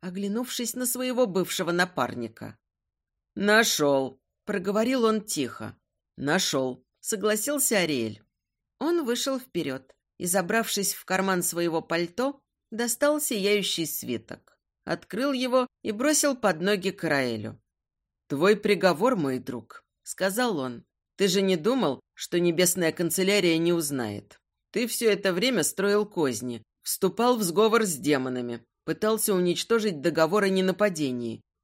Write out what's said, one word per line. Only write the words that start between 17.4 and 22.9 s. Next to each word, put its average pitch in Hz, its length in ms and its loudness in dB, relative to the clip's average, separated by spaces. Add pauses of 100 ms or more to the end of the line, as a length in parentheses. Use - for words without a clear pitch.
"Твой 175 280 4
приговор, 202 600 2
мой 135 240 0
друг", 120 440 -12 (200)
сказал 202 560 -2
он. 127 240 -8 (320)
"Ты 202 120 2
же 190 140 2
не 190 140 4
думал, 170 460 0 (120)
что - 260 -4
Небесная 175 520 2